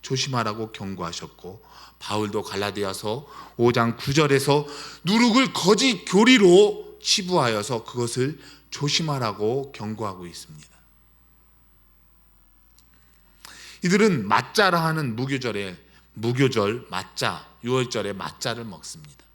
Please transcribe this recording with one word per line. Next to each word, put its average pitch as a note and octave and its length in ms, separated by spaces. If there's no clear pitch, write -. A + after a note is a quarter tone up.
조심하라고 A2+ 680
경고하셨고, F2+ 920
바울도 G#2 440
갈라디아서 G2+ 840
오 A#2+ 140
장 A#2 240
구 - 180
절에서 C#3+ 520
누룩을 A3+ 480
거짓 A3 520
교리로 G#3 1000
치부하여서 B2+ 800
그것을 B2+ 560
조심하라고 C3+ 1000
경고하고 G#2 540
있습니다. D#2 420
이들은 F3+ 440
맞자라 E3+ 560
하는 D#3 320
무교절에, A#2 640
무교절 A#2+ 760
맞자, F#2+ 560
유월절에 A#2+ 500
맞자를 A2 500
먹습니다. D#2 600